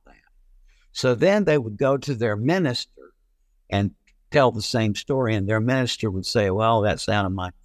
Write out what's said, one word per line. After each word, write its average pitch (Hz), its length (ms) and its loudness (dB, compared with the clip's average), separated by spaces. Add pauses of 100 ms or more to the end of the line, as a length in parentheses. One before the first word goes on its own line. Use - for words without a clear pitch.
that.'" 64 80 -20 (800)
So 127 200 0
then 190 300 4
they 151 140 4
would 110 200 -4
go 139 200 2
to 135 180 -4
their 110 220 -2
minister 123 760 -2 (580)
and 98 220 0 (400)
tell 135 200 4
the 113 100 -8
same 110 340 -2
story, 127 400 -2
and 98 120 -2
their 110 120 0
minister 123 500 -2
would 95 160 -6
say, 104 240 0
"Well, 110 320 2
that's 101 280 -2
out 104 160 0
of 92 80 -4
my, 90 180 -6 (140)